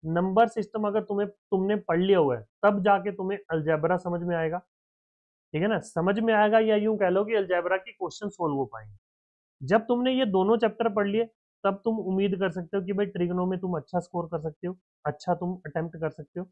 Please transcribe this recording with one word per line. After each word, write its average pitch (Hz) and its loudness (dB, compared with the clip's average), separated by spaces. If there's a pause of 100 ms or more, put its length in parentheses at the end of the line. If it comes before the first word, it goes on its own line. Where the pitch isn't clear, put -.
नंबर 190 2
सिस्टम 214 -4
अगर 208 0
तुम्हें, 202 -2
तुमने 196 -2
पढ़ 165 0
लिया 190 6
हुआ 139 2
है 110 -12 (180)
तब 202 4
जाके 202 2
तुम्हें 190 -4 (120)
algebra 160 0
समझ 175 -4
में 175 -2
आएगा, 165 -2
ठीक - -10
है 202 2
ना। 214 2
समझ 190 -2
में 226 2
आएगा 214 6
या 220 4
यूं 214 0
कह 190 2
लो 190 2
कि 220 -4
algebra 180 0
के 190 -8
क्वेश्चन 190 -8
solve 160 -2
हो 139 0
पाएंगे। 110 -16 (640)
जब 202 2
तुमने 247 0
ये 262 2
दोनों 196 4
chapter 226 0
पढ़ 208 2
लिए 220 2 (400)
तब 196 0
तुम 226 0
उम्मीद 190 0
कर 190 0
सकते 180 -6
हो 196 0
कि 196 -4
भाई 202 0
ट्रिगनो 180 -2
में 185 -2
तुम 180 -4
अच्छा 160 -2
score 175 -6
कर 160 -6
सकते 156 -8
हो, 185 -6 (280)
अच्छा 151 -2
तुम 180 -4 (120)
attempt 160 -6
कर 156 -4
सकते 160 -12
हो। 180 -10